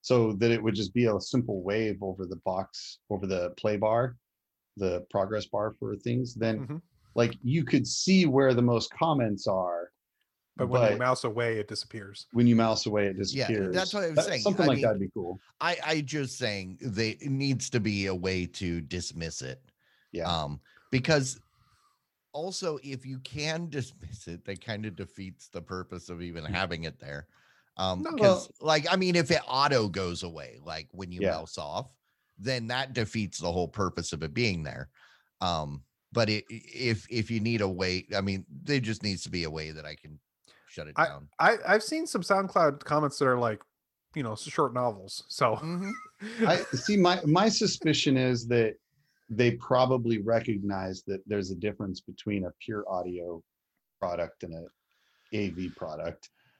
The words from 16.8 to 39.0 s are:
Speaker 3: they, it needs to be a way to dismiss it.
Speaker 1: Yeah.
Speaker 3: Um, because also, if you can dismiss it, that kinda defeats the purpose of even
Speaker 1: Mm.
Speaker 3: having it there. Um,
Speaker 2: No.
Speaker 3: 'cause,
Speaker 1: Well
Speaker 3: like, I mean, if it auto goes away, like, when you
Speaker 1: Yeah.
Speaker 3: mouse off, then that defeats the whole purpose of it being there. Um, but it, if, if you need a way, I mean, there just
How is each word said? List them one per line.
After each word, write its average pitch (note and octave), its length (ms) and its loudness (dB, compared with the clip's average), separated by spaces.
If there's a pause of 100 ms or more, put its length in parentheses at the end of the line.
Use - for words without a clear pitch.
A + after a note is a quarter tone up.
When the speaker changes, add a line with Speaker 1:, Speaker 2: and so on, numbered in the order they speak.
Speaker 3:
they, A2 300 0
it C#3+ 200 -6
needs C3+ 400 0
to B2 80 2
be G2+ 260 0
a F#2+ 100 0
way F#2 300 0
to E2+ 360 -4
dismiss E2 600 -8
it. C2 200 -10 (500)
Speaker 1:
Yeah. E2+ 160 -4
Speaker 3:
Um, D2+ 320 -2 (300)
because C3 500 2 (960)
also, E3 500 -4
if C3 220 -10
you C3 140 -8
can D#3+ 500 -4
dismiss A#2+ 580 -8
it, E2+ 180 -10
that F#2+ 140 -10
kinda G#2+ 300 -8
defeats F#2 600 -14
the F2 120 -10
purpose F#2 480 -10
of F2 120 -10
even E2 240 -10
Speaker 1:
Mm. D#2 40 -8
Speaker 3:
having F2 360 -2
it D2+ 140 -8
there. C#2+ 280 -12 (500)
Um, F#2 240 -2
Speaker 2:
No. D#4+ 100 -6
Speaker 3:
'cause, D4 80 -6
Speaker 1:
Well F#3+ 400 4
Speaker 3:
like, D#3 320 2
I F#3+ 40 4
mean, F#3 200 2
if E3 140 4
it E3 180 4
auto C3 400 4
goes F2+ 360 -4
away, C#2+ 400 -12
like, D#2+ 280 -10
when F2+ 200 -12
you F2 100 -6
Speaker 1:
Yeah. F#2+ 100 4
Speaker 3:
mouse D#2+ 280 -6
off, E2 360 -8 (440)
then A#2 280 -4
that C3 260 -4
defeats A2 440 -2
the F2 140 -2
whole F2 160 0
purpose F2 440 -2
of D#2+ 120 -6
it D2 100 -8
being F#2+ 300 0
there. B1+ 260 -10 (520)
Um, D2+ 420 -2 (280)
but A2+ 160 2
it, G#2+ 220 -2
if, A#2 640 -6
if A2+ 180 -2
you A2+ 100 0
need A2+ 220 0
a G2 80 2
way, F#2 460 -2
I G2 60 0
mean, G2 280 -2
there C3+ 300 -2
just A2 240 -4